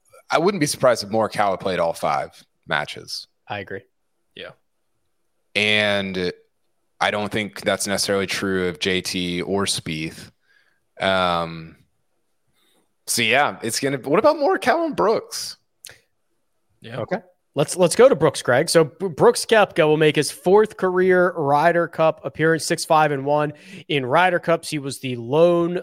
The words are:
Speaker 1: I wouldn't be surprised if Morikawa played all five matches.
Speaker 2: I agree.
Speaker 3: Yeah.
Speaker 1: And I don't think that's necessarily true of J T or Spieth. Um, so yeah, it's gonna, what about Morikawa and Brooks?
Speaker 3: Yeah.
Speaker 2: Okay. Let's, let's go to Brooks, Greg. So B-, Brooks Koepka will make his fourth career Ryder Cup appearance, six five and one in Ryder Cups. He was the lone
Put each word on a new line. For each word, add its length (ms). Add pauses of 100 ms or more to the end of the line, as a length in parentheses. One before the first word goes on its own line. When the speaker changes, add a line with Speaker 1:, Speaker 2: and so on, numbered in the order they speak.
(300)
Speaker 1:
I 80
wouldn't 220
be 60
surprised 360
if 80
Morikawa 480
played 220
all 140
five 500 (240)
matches. 580 (220)
Speaker 2:
I 100
agree. 240 (540)
Speaker 3:
Yeah. 140 (1040)
Speaker 1:
And 760 (680)
I 100
don't 200
think 320
that's 260
necessarily 380
true 420
of 100
J 220
T 420
or 220
Spieth. 680 (720)
Um, 760 (1300)
so 160
yeah, 400
it's 180
gonna, 180
what 200
about 180
Morikawa 500
and 100
Brooks? 600 (1200)
Speaker 3:
Yeah. 200
Speaker 2:
Okay. 180 (380)
Let's, 200
let's 180
go 140
to 80
Brooks, 260
Greg. 260
So 160
B-, 240
Brooks 380
Koepka 400
will 100
make 200
his 140
fourth 460
career 600
Ryder 500
Cup 380
appearance, 400
six 200
five 280
and 120
one 280 (340)
in 180
Ryder 360
Cups. 280
He 120
was 180
the 180
lone 680